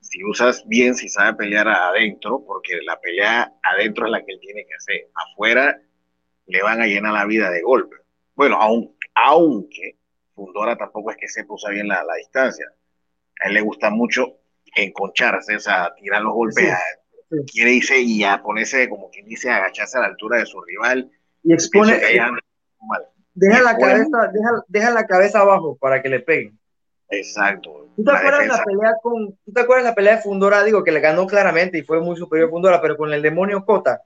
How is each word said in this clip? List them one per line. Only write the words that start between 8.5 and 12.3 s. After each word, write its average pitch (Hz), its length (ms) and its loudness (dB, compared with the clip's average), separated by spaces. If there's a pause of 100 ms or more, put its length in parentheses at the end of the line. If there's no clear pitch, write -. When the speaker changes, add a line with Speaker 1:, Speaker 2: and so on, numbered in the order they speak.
Speaker 1:
aun-, 110 340 0 (200)
aunque 123 840 2 (380)
Fundora 101 420 -6
tampoco 107 360 -10
es - 40 -14
que - 120 -14
sepa 104 260 -12
usar 101 180 -10
bien 104 160 -6
la, 95 140 -4
la 82 140 -6
distancia. 107 500 -4 (760)